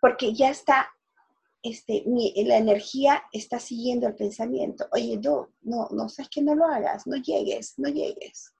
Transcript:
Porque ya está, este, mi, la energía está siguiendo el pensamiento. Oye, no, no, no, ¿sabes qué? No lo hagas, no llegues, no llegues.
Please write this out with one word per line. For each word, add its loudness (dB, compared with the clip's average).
Porque 4
ya 4
está, 2
este, -6
mi, 2
la 4
energía 2
está -8
siguiendo -2
el -2
pensamiento. -4
Oye, -2
no, 0
no, -4
no, -4
¿sabes -14
qué? -2
No 4
lo 4
hagas, -2
no -4
llegues, -4
no -4
llegues. -6